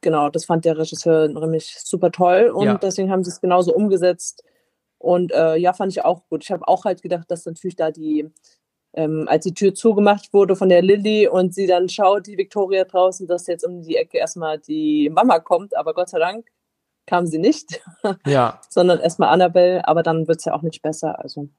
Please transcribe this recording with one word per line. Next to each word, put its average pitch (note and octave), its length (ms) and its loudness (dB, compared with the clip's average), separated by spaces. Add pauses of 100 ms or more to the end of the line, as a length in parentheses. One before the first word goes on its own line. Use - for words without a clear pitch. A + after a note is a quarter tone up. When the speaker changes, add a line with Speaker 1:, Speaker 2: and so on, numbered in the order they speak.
Speaker 1:
Genau, D3+ 280 0
das D#3+ 140 -6
fand E3 220 -2
der D#3+ 120 0
Regisseur D#3+ 520 0
nämlich D#3+ 500 -6
super F3 320 -2
toll F#3 420 4
und G3+ 120 0
Speaker 2:
Ja. G#3 120 2
Speaker 1:
deswegen F#3+ 320 -2
haben F#3+ 140 0
sie F3+ 80 -8
es - 80 -14
genauso F3+ 340 2
umgesetzt. F3+ 720 0 (540)
Und, F3 340 0
äh, D#3+ 240 2
ja, F3 160 0
fand F#3+ 220 -4
ich - 100 -6
auch F3 240 -2
gut. D#3 160 -6
Ich - 80 -8
habe F3 160 -6
auch F#3 160 2
halt F#3 180 -4
gedacht, F3 300 -6
dass E3+ 140 -8
natürlich F3 320 -10
da D#3+ 120 -2
die, D#3 400 -4 (680)
ähm, D#3 320 -4
als D#3+ 180 0
die F3+ 80 -4
Tür F#3+ 200 0
zugemacht G3+ 600 2
wurde G3 240 4
von F#3+ 120 0
der F3 140 6
Lilly G#3 440 2
und F#3 280 0
sie G3 100 -2
dann F3+ 240 2
schaut, G3 380 0
die G#3 100 -16
Victoria F#3+ 460 -2
draußen, F#3 420 0
dass F3 220 -4
jetzt E3+ 180 -6
um F3+ 160 -8
die D#3+ 140 -6
Ecke D#3+ 240 -2
erstmal D#3+ 400 -6
die D3+ 500 -2
Mama F3 300 2
kommt, F3+ 360 -4
aber D#3+ 180 -4
Gott F3+ 160 -4
sei F3+ 100 -4
Dank G3 260 -4 (640)
kam F3 180 0
sie D#3+ 140 -4
nicht, F#3 420 -2 (220)
<laughs> G3 240 -4
Speaker 2:
Ja. B2+ 320 0 (100)
Speaker 1:
sondern F3+ 300 2
erstmal E3+ 300 0
Annabelle, F3+ 580 4
aber E3 160 2
dann D#3+ 240 -2
wird's E3 180 -2
ja - 80 -4
auch D3+ 80 -4
nicht D#3+ 200 -8
besser, D#3 380 -6
also. - 280 -14 (120)